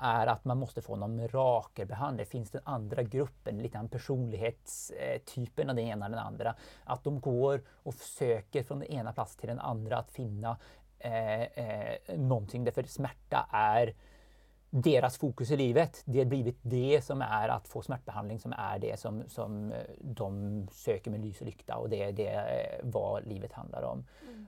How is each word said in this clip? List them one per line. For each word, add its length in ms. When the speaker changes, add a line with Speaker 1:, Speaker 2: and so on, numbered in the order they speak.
Speaker 1:
är 260
att 180
man 120
måste 240
få 140
någon 200
mirakelbehandling. 1080
Finns 260
den 140
andra 380
gruppen, 540
lite 340
personlighetstypen 1800
av 60
den 100
ena 200
eller 120
den 80
andra, 300
att 200
de 160
går 420
och 120
försöker 680
från 160
den 120
ena 220
plats 220
till 140
den 100
andra 380
att 140
finna, 460
eh, 420
eh, 560
någonting. 460
Därför 200
smärta 680
är 440
deras 480
fokus 340
i 60
livet. 480
Det 140
har 60
blivit 360
det 420
som 180
är 280
att 180
få 140
smärtbehandling 580
som 180
är 220
det 200
som, 280
som, 440
eh, 60
de 680
söker 400
med 80
lys 220
och 40
lykta 320
och 120
det 140
är 80
det, 220
eh, 500
vad 420
livet 280
handlar 300
om. 220
Speaker 2:
Mm. 180